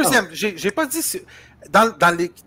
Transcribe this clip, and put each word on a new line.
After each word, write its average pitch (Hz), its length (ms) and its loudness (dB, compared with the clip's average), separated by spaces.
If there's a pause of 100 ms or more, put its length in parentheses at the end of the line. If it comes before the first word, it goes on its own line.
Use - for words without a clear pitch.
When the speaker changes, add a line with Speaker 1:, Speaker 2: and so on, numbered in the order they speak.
Speaker 1:
deuxième. 240 220 4
Speaker 2:
centre. 175 100 -12
Speaker 1:
J'ai, 190 220 -6
j'ai 165 140 -4
pas 311 160 -2
dit, 320 160 -6
si, - 180 -6 (480)
dans, 220 300 4
dans 170 180 4
l'é-, 170 160 -4 (140)